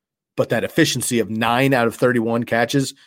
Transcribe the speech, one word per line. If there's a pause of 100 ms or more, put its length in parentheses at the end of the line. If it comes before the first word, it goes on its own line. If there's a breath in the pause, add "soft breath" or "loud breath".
(340)
But
that
efficiency
of
nine
out
of
thirty-one
catches (120 soft breath)